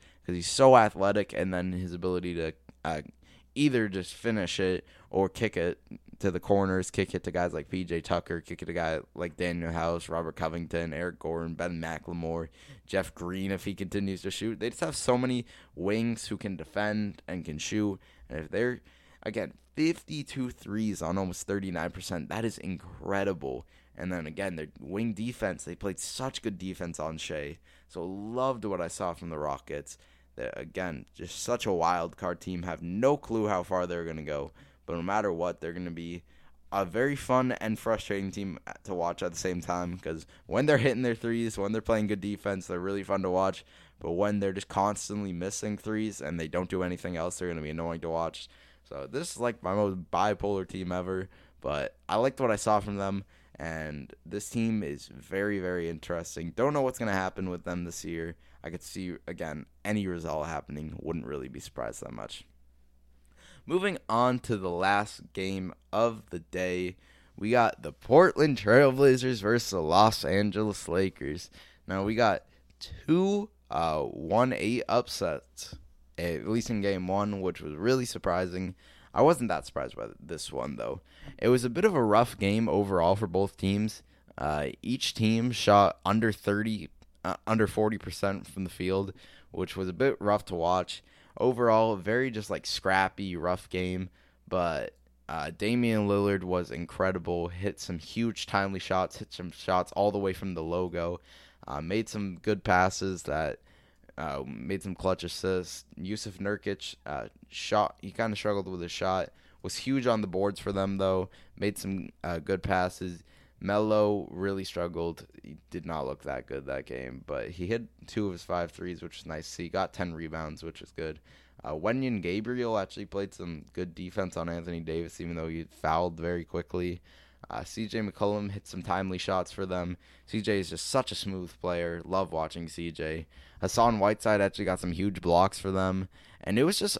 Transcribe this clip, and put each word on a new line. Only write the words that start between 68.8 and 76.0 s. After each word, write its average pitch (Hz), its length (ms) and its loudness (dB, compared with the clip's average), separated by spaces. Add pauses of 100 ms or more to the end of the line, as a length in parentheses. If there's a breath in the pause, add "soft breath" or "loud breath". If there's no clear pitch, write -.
Blazers 131 500 6
versus 113 300 2
the 90 120 0
Los 95 420 8
Angeles 101 640 2
Lakers. 85 640 -2 (360 loud breath)
Now, 95 160 -2
we 107 120 0
got 110 300 4 (340 soft breath)
two, 196 720 2 (200)
uh, 78 320 2
one 82 520 2
eight 113 340 0
upsets, - 880 -2 (400)